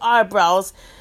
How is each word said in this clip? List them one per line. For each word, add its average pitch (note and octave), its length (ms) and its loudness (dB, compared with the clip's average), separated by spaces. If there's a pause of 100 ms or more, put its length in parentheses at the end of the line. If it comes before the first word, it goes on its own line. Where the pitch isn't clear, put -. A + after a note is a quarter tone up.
eyebrows. G3 720 0 (280)